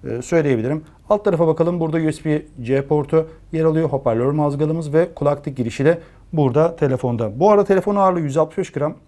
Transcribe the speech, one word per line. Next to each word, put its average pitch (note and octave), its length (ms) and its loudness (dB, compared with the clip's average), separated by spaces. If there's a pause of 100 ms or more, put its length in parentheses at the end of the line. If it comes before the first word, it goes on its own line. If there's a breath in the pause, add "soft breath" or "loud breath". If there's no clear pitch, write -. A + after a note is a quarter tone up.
e, B2 180 -6
söyleyebilirim. D3 600 0 (240 loud breath)
Alt G#3 160 0
tarafa E3+ 220 2
bakalım. E3 340 0
Burada D#3+ 160 -2
U D#3 160 0
S - 120 -12
B D3+ 180 0 (200)
C C3+ 240 -2
portu D#3 420 0 (240 loud breath)
yer D#3+ 120 -2
alıyor. D#3+ 240 2
Hoparlör B2 420 0
mazgalımız D3+ 640 -2
ve E3+ 200 2
kulaklık C#3+ 420 -2
girişi A#2+ 280 -4
de E3+ 140 4 (340 loud breath)
burada D3+ 440 2
telefonda. A#2+ 640 -2
Bu G3 100 6
arada G3+ 140 6
telefon G3 320 0
ağırlığı F#3 240 2
yüz C#3+ 160 -4
altmış D#3+ 220 0
beş - 140 -6
gram D3 220 -4 (140)